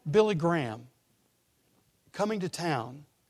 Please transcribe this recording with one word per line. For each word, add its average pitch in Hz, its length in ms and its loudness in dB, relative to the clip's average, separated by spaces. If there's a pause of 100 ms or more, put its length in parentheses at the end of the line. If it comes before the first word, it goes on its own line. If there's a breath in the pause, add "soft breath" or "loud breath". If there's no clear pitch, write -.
(100)
Billy 214 240 6
Graham 143 540 0 (1200)
coming 208 280 -2
to 175 80 -4
town 143 560 -4 (260)